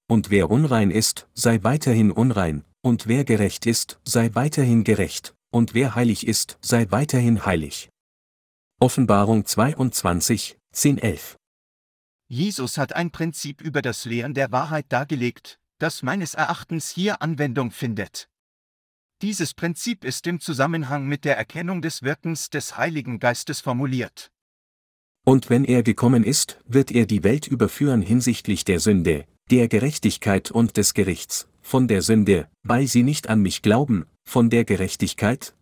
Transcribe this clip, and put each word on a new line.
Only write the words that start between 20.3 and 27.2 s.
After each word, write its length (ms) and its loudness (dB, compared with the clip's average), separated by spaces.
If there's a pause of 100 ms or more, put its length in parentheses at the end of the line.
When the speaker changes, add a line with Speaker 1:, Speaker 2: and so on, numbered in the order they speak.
Speaker 2:
Zusammenhang 640 -4
mit 160 -4
der 140 0
Erkennung 440 -6
des 200 -6
Wirkens 480 -6
des 260 -8
Heiligen 440 -4
Geistes 420 -2
formuliert. 680 -4 (960)
Speaker 1:
"Und 240 4
wenn 140 4
er 180 2
gekommen 440 4
ist, 400 -2
wird 260 2
er 140 4
die 180 0